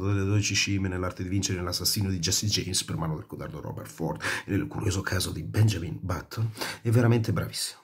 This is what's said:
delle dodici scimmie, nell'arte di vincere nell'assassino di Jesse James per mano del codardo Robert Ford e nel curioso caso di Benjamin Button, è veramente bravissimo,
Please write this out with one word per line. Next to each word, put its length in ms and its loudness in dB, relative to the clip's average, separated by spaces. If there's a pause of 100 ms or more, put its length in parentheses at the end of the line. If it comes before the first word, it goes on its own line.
delle 180 2
dodici 300 2
scimmie, 360 2
nell'arte 320 -4
di 80 -4
vincere 280 0
nell'assassino 520 0
di 80 0
Jesse 260 0
James 400 0
per 120 -4
mano 180 -2
del 100 -6
codardo 380 -10
Robert 260 -10
Ford 320 -4 (240)
e 60 -8
nel 160 0
curioso 340 -2
caso 300 -2
di 120 -6
Benjamin 560 2
Button, 520 -4 (320)
è 80 0
veramente 420 6
bravissimo, 520 -4